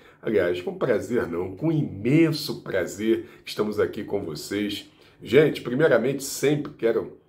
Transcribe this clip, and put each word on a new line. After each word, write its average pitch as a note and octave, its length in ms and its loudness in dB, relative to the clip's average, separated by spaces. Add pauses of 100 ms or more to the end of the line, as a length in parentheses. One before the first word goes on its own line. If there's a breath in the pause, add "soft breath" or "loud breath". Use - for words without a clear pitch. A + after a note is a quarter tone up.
(220 loud breath)
aliás, F2+ 400 0
com F#3 160 -8
prazer G#2 480 0
não, F2 300 -6
com D#3+ 160 0
imenso B2+ 920 0
prazer G#2 640 0 (180 loud breath)
que - 60 -12
estamos G#2+ 300 -2
aqui G2 240 -2
com F#2+ 200 -4
vocês. G2+ 640 -6 (320 soft breath)
Gente, C3 400 4
primeiramente, C3 600 2
sempre D3 520 0
quero A2 440 0 (100)